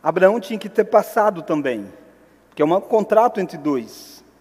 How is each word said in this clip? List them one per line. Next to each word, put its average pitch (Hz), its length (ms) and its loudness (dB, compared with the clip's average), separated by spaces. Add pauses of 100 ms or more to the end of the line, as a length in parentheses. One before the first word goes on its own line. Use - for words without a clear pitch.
Abraão 185 360 4
tinha 226 200 -8
que 202 100 -10
ter 214 140 0
passado 208 580 0
também, 131 500 -4 (560)
porque - 140 -6
é 147 40 4
um 175 140 0
contrato 220 600 2
entre 180 180 -6
dois. 143 680 -8 (180)